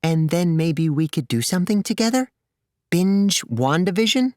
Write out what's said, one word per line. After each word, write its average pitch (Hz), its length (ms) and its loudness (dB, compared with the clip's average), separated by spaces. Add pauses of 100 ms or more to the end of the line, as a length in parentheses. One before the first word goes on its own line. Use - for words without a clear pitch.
And 160 260 0
then 170 260 0
maybe 160 340 0
we 156 180 0
could 151 200 -6
do 117 140 -2
something 185 420 -2
together? 233 480 -2 (600)
Binge 196 520 2
WandaVision? 185 920 0